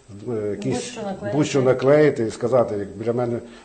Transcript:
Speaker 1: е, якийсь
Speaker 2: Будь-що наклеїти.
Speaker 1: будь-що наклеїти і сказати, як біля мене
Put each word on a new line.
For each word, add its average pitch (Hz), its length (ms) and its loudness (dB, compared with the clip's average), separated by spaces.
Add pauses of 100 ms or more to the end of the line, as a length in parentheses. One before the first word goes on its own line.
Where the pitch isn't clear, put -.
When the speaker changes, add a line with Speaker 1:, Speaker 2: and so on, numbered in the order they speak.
(280)
Speaker 1:
е, 107 220 -4
якийсь 123 240 -4
Speaker 2:
Будь-що - 280 -8
наклеїти. - 340 -6
Speaker 1:
будь-що 143 260 2
наклеїти 135 600 4
і 110 60 -2
сказати, 113 480 0
як 98 100 -6
біля 107 240 -6
мене 120 260 -2 (260)